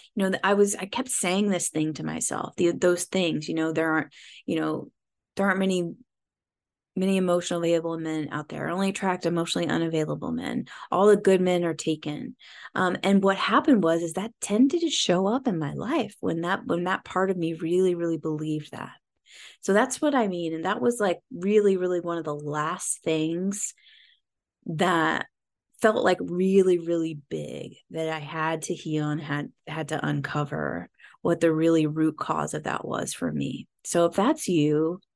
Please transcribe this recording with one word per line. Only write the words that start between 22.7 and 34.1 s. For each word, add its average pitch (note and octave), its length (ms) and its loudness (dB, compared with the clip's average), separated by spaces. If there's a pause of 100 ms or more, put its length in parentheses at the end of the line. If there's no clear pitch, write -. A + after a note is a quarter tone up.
things E3 720 -2 (880)
that E3 640 0 (560)
felt, A3 200 4
like, F3+ 180 4
really, F#3 580 4
really E3 400 -2 (100)
big - 460 -10 (160)
that D#3+ 180 -4
I D#3+ 120 -4
had D#3+ 420 -4
to F3 120 -6
heal D3+ 360 -2
and D3+ 100 -2
had, D3 320 -6 (140)
had D3+ 220 -6
to D3+ 180 -4
uncover D3 840 -4 (320)
what E3+ 200 2
the E3 120 4
really D#3+ 340 4
root D#3 300 0
cause D#3 380 -4
of D#3 100 -8
that - 220 -4
was - 260 -4
for E3 180 -6
me. C#3 360 -4 (180)
So E3+ 220 2
if E3+ 80 -4